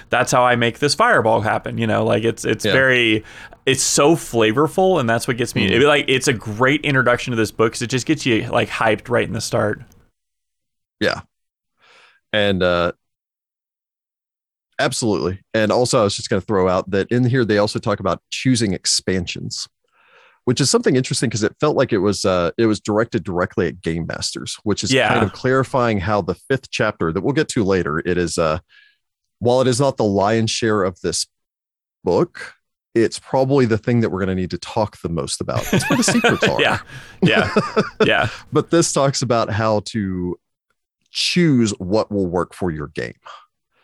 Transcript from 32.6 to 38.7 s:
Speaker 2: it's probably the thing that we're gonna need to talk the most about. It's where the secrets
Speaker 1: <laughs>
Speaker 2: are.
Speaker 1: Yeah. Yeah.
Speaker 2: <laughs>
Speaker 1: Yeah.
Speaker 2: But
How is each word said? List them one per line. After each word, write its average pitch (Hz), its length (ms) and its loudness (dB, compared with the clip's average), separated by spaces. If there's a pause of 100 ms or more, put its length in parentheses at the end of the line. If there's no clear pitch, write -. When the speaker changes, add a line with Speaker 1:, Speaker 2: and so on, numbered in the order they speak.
Speaker 2:
it's 113 240 0
probably 135 460 2
the 110 120 2
thing 120 240 0
that 107 80 0
we're 92 100 -4
gonna 95 160 -2
need 92 160 -4
to 87 60 -4
talk - 440 -4
the 87 80 -6
most 82 300 -6
about. - 340 -4
It's - 160 0
where - 80 0
the 247 60 0
secrets - 400 0
Speaker 1:
<laughs> 226 40 2
Speaker 2:
are. - 140 0
Speaker 1:
Yeah. 113 180 0 (420)
Yeah. 120 340 2
Speaker 2:
<laughs> - 260 -2 (240)
Speaker 1:
Yeah. 107 220 2 (240)
Speaker 2:
But 147 200 0